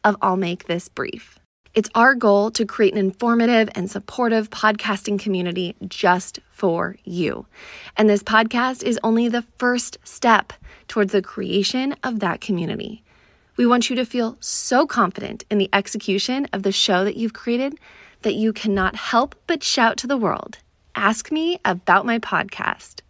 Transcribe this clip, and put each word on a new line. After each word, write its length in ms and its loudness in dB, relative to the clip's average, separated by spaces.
of 160 4
I'll 160 2
Make 280 -4
This 240 -6
Brief. 500 -10
It's 200 0
our 220 6
goal 340 4
to 160 -2
create 260 2
an 60 -2
informative 800 2
and 120 -4
supportive 640 -2
podcasting 640 -2
community 600 -4
just 540 0
for 540 -2
you. 420 -4
And 140 6
this 140 2
podcast 580 0
is 220 -2
only 240 2
the 160 -2
first 440 -2
step 520 2
towards 240 0
the 100 2
creation 800 -2
of 160 -4
that 220 -2
community. 640 -6
We 80 2
want 260 4
you 40 -2
to 100 0
feel 360 -4
so 480 0
confident 640 -2
in 60 2
the 140 0
execution 800 -2
of 120 -6
the 80 2
show 320 2
that 120 -2
you've 180 -4
created 440 -4
that 120 0
you 180 2
cannot 440 0
help 400 0
but 160 -2
shout 360 2
to 100 -8
the 80 0
world, 420 -4
"Ask 340 0
me 340 -2
about 420 2
my 120 0
podcast." 920 -6